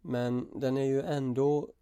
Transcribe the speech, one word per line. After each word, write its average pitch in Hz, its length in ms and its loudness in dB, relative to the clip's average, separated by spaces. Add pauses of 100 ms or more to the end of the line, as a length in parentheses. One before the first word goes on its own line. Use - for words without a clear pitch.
men 123 580 -2
den 131 180 0
är 135 80 2
ju 135 160 2
ändå 143 680 0 (120)